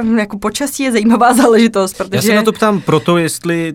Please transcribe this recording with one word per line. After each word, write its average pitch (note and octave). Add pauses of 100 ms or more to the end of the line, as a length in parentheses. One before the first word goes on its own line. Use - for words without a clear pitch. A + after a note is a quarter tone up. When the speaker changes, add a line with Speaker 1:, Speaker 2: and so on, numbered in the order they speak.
(200)
Speaker 1:
jako G#3
počasí C4+
je C4
zajímavá A#3
<laughs> A#3
záležitost, A3+
protože G3
Speaker 2:
Já -
se G#3+
na G#3
to G#3+
ptám G#3
proto, D#3
jestli E3